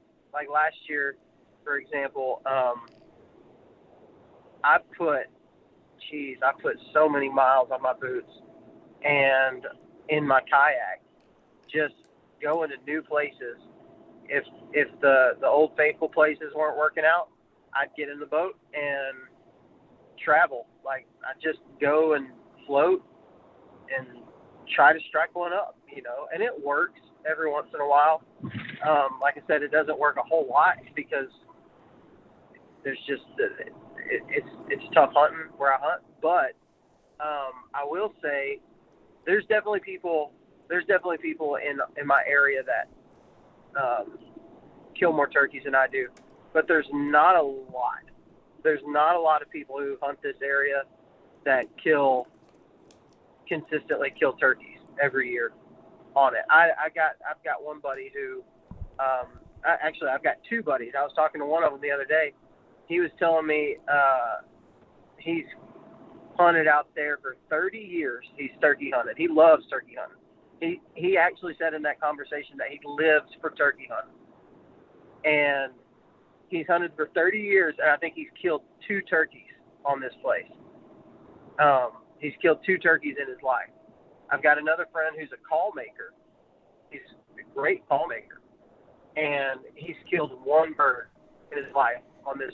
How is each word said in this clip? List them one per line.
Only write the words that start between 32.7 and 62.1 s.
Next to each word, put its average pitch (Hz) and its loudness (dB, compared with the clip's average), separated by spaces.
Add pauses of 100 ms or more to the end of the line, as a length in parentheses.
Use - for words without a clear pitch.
there's 135 -8
just, 139 -6 (140)
it, - -6 (240)
it, - -6
it's, - -4 (200)
it's - -8
tough 143 8
hunting 151 2
where 139 2
I 131 0
hunt. 156 -4 (200)
But, 160 0 (680)
um, 147 -6 (220)
I 143 -4
will 185 -4
say 139 -4 (640)
there's 190 2
definitely 208 0
people, 170 -4 (360)
there's 170 -2
definitely 180 0
people 156 -4
in, 139 -6 (220)
in 143 -8
my 139 4
area 139 2
that, 123 -4 (880)
um, 123 -4 (800)
kill 170 4
more 143 2
turkeys 139 0
than 139 -2
I 131 4
do, 131 -4 (440)
but 160 2
there's 160 2
not 147 4
a 165 4
lot. 131 -6 (580)
There's 151 0
not 151 2
a 170 -2
lot 156 2
of - -18
people 139 -12
who 139 -6
hunt 143 -8
this 139 -8
area 139 -2 (600)
that 131 2 (180)
kill, 139 2 (1200)
consistently 147 -4
kill 139 2
turkeys - 0 (240)
every 131 -2
year 120 -4 (640)
on 131 4
it. - -2
I, 165 8 (140)
I 160 -4
got, 156 -2 (120)
I've 156 -12
got 147 -8
one 151 -12
buddy 135 -10
who, 131 -10 (560)
um, 131 -2 (380)
I, 165 2
actually, 156 -4
I've 135 -2
got 143 0 (120)
two - -4
buddies. 123 -4
I 139 -2
was 143 -6
talking 156 0
to 143 -6
one 160 0
of 147 2
them 139 -16
the 143 -4
other 139 -4
day. 151 0 (540)